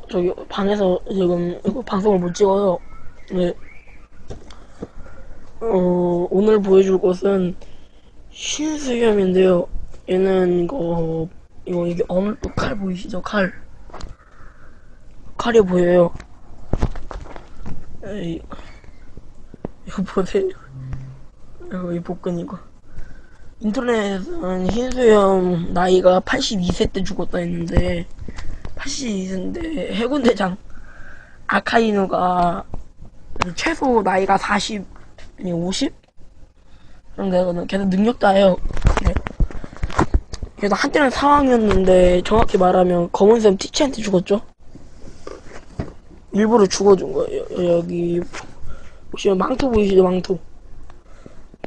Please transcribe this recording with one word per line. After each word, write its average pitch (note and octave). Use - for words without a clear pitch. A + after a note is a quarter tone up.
저기 F3+
방에서 G3
지금 F3
이거 G#3+
방송을 G3
못 F3
찍어요. G3
네. F3+
어, F3+
오늘 G#3+
보여줄 F#3+
것은 F#3
신수염인데요. G#3+
얘는 F#3
이거, E3+
이거, F3
이게 F3
어느 G3
또 -
칼 -
보이시죠? F#3
칼. F#3+
칼이 A3+
보여요. F3+
에이, F3+
이거 G3
보세요. F#3+
이거 F3+
이 E3+
복근 F3
이거. F3+
인터넷에서는 G#3
흰수염 G3
나이가 F#3
팔십이 G3+
세 G#3+
때 F#3+
죽었다 F3+
했는데, F3
팔십이 G3+
세인데 G3
해군대장 A3+
아카이누가 F#3
최소 C4
나이가 G3
사십, G3+
아니, F3+
오십? F#3
그런데 F#3
걔는 G3
능력자예요. G3
네. F3+
그래서 G3+
한때는 C#4+
사왕이었는데 G3+
정확히 G#3+
말하면 F3+
검은샘 G#3+
티치한테 -
죽었죠. G3+
일부러 G#3+
죽어준 F#3+
거예요. -
여기 F3
보시면 G3
망토 B3+
보이시죠? G3
망토. F3+